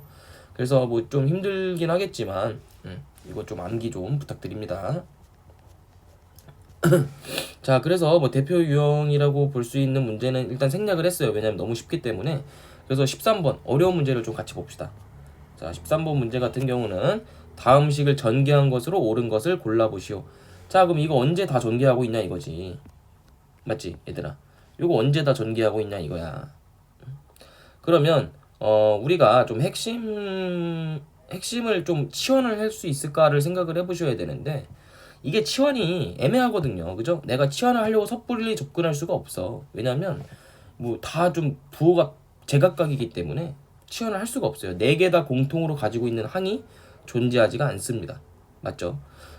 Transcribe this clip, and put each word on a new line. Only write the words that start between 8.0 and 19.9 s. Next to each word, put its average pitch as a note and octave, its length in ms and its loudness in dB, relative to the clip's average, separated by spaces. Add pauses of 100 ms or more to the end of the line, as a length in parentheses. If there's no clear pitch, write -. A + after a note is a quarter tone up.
뭐 C3+ 120 2
대표 C#3 240 0
유형이라고 D3 960 2
볼 A#2+ 120 -4
수 B2+ 140 -6
있는 C3+ 280 2
문제는 A#2+ 440 -2
일단 C3+ 200 0
생략을 F3+ 360 0
했어요. B2 260 0
왜냐면 G#2+ 260 0
너무 G2+ 180 -4
쉽기 - 260 -6
때문에. B2 420 -4 (420)
그래서 C3+ 200 2
십삼 G3+ 380 0
번 C3+ 220 0
어려운 F3 300 4
문제를 C3+ 280 0
좀 A2 100 -6
같이 - 200 -8
봅시다. - 380 -12 (680)
자, - 160 -10
십삼 D#3 320 -2
번 D3+ 120 0
문제 B2 220 -2
같은 B2+ 260 -2
경우는 B2 580 0 (320)
"다음 C#3+ 360 6
식을 C#3+ 260 2
전개한 C#3 520 4
것으로 B2+ 300 0
옳은 A2+ 300 0
것을 E3 300 0
골라보시오." G#2+ 640 -2 (460)